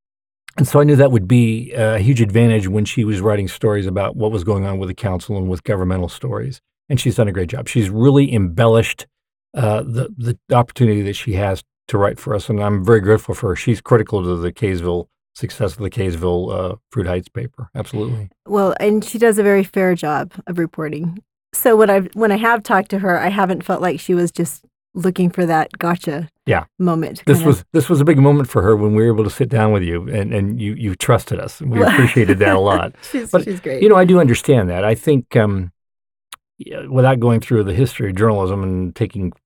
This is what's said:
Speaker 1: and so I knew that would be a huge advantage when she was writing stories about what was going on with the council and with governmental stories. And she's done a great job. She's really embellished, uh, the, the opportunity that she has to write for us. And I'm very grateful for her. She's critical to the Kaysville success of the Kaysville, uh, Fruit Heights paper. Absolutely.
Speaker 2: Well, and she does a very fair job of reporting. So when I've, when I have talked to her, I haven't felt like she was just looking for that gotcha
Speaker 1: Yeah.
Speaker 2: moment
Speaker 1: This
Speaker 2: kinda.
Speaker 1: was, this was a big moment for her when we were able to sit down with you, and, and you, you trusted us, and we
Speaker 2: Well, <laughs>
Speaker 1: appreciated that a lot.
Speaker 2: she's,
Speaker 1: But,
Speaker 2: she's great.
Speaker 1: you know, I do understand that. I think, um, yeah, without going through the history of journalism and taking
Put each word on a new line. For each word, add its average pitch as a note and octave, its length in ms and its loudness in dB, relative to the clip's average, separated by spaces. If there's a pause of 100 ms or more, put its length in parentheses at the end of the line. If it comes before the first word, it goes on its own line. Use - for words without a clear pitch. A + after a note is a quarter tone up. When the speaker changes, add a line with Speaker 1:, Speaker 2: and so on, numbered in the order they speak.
(560)
Speaker 1:
and C3+ 120 2
so D3 120 4
I D3 40 6
knew D3 120 4
that C3+ 160 6
would G#2 140 0
be A#2 460 0
a A2 260 0
huge A#2 220 2
advantage A2 480 2
when G#2 160 0
she A2+ 200 -4
was G#2 160 -2
writing G2+ 280 0
stories G#2 380 -2
about G2 300 -4
what G#2+ 160 -2
was F#2+ 120 -4
going G2 220 -2
on G2 120 -6
with F#2+ 100 -6
the F#2 60 -8
council G2 440 -6
and F#2 100 -4
with F2+ 160 -6
governmental F#2 460 -2
stories. B2 500 -10 (300)
And C3+ 100 0
she's - 160 -2
done A2 120 0
a G2 40 -4
great F2+ 160 -4
job. - 200 -10
She's G#2+ 200 -2
really C3+ 460 2
embellished, A2 720 2 (480)
uh, G#2+ 280 -2
the, B2 540 -6 (120)
the C3 60 0
opportunity A#2 480 2
that G2+ 140 -4
she - 180 -8
has G2 280 -2 (260)
to - 80 -2
write G2+ 240 2
for - 140 -6
us. G2+ 160 -4
And G#2 120 -2
I'm G2+ 220 -2
very A2+ 160 4
grateful G2+ 340 0
for A2 160 -6
her. F2 60 -2
She's A#2 240 -2
critical G#2+ 420 0
to F2 140 -2
the E2+ 160 -4
Kaysville F2 540 -4 (280)
success - 380 -6
of - 60 -18
the G2+ 120 -6
Kaysville, F2+ 600 -4
uh, F#2 240 -6 (140)
Fruit F2 160 -4
Heights F2+ 240 -4
paper. A#2+ 440 -12
Absolutely. A2 540 -8 (180)
Speaker 2:
Well, G3 320 0
and G#3 240 0
she - 160 -10
does A3 200 4
a G#3+ 40 2
very G3 220 4
fair F#3 300 0
job D3+ 380 -6 (140)
of F3 120 -8
reporting. E3 640 -6 (320)
So A#3 220 2
when G#3+ 120 6
I've, G3 260 2
when G#3+ 160 0
I G3+ 60 0
have A3+ 260 0
talked G3 280 0
to G3 80 -4
her, F#3 200 0
I E3+ 100 -2
haven't F#3+ 360 -2
felt F3 160 -2
like F3 180 -2
she - 160 -4
was F3 160 0
just - 340 -8 (300)
looking F3+ 360 0
for F3+ 160 -2
that D#3+ 320 -2
gotcha E3+ 500 -4 (160)
Speaker 1:
Yeah. F2+ 200 0 (140)
Speaker 2:
moment E3 480 -2
Speaker 1:
This C#3+ 120 6
Speaker 2:
kinda. E3 100 0
Speaker 1:
was, - 240 2
this D3+ 160 2
was D3 140 2
a - 20 4
big D3+ 140 4
moment C#3+ 320 4
for G#2+ 100 0
her G#2+ 160 4
when G#2 180 0
we A2 120 4
were A#2 80 2
able G#2+ 100 0
to G2+ 60 -2
sit B2+ 180 -4
down G#2+ 240 2
with G2 100 2
you, E2+ 280 -4
and, A2 240 -4
and G#2+ 260 -2
you, G#2 140 -6
you G2+ 200 -6
trusted - 460 -2
us, - 220 -14
and C#3 80 -4
we A2+ 80 0
Speaker 2:
Well, - 100 4
<laughs> G#3+ 40 2
Speaker 1:
appreciated G#2+ 480 4
that G2 140 4
a F#2+ 60 2
lot. F#2 340 0 (160)
Speaker 2:
she's, A#3 200 -6
Speaker 1:
But, F3 140 2
Speaker 2:
she's F#3 160 -8
great. C3+ 220 -4
Speaker 1:
you G#3+ 60 8
know, G#3 80 8
I F#3 80 6
do F3+ 160 6
understand A#2+ 480 2
that. F2+ 160 -2
I A2 100 2
think, C#3 400 -2
um, G2+ 380 0 (840)
yeah, - 280 -14
without C3 340 2
going A#2 200 2
through A2 240 0
the F#2+ 80 -4
history A2+ 380 -2
of F#2 60 -4
journalism G2+ 460 0
and F#2 320 -4
taking F#2+ 380 -4 (140)